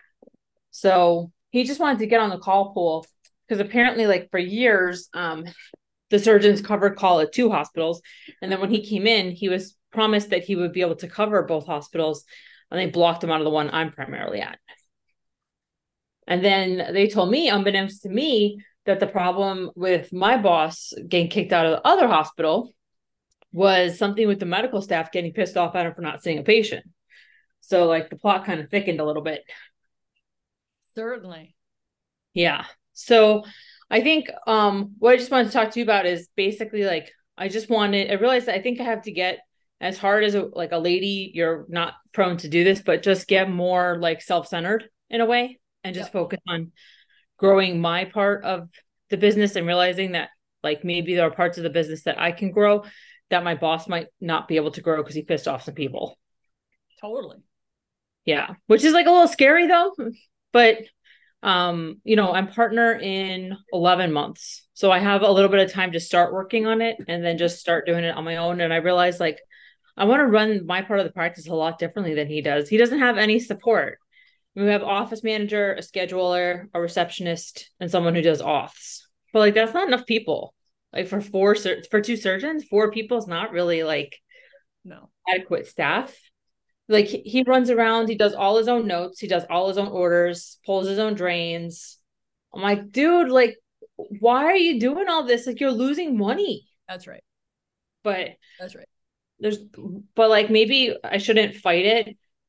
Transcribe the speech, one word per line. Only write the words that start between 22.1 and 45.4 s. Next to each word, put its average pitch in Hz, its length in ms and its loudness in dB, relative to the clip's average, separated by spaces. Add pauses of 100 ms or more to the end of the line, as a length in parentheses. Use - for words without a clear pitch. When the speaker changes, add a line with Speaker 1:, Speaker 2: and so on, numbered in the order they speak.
Speaker 1:
was 180 460 2
something 208 300 0
with 196 120 0
the 180 60 -6
medical 202 360 -2
staff 165 300 -4
getting 170 220 -4
pissed 185 240 -4
off 175 180 0
at 175 100 -2
him 165 80 -6
for 175 80 -16
not - 220 -10
seeing 156 160 -4
a 151 40 -10
patient. 214 420 0 (760)
So, 180 260 2
like, 160 220 0
the 160 80 -16
plot 196 280 0
kind 175 140 -6
of 147 100 -14
thickened 190 300 -2
a 151 60 -4
little 151 160 -4
bit. 151 220 -8 (1500)
Speaker 2:
Certainly. 208 600 -12 (800)
Speaker 1:
Yeah. 160 320 0 (280)
So 214 500 6 (460)
I 220 120 2
think, 311 280 0 (180)
um, 208 520 2
what 240 140 6
I 254 40 8
just 247 140 -8
wanted 254 140 2
to 208 80 -6
talk 220 180 2
to 240 80 -6
you 240 40 -2
about 202 220 2
is 175 300 -4
basically, 208 480 -4
like, 165 280 -4 (260)
I 190 100 -8
just 214 220 -8
wanted, 202 420 0
I 202 40 2
realized 247 320 0
that 196 80 -2
I 190 60 -4
think 247 180 -4
I 247 40 -8
have 226 200 -6
to 214 80 -12
get, 180 280 -4 (420)
as 185 160 -6
hard 208 260 2
as 208 120 0
a, 190 80 0
like, 170 280 -8
a 175 60 -2
lady, 185 560 -2
you're 165 340 -2
not 170 280 -4 (160)
prone 180 260 0
to 160 120 -12
do 170 140 2
this, 190 180 4
but 175 220 0
just 190 240 0
get 190 220 2
more, 180 500 0
like, 165 220 -2
self-centered 175 680 -4 (200)
in 233 120 -2
a 226 40 2
way 240 340 -2 (240)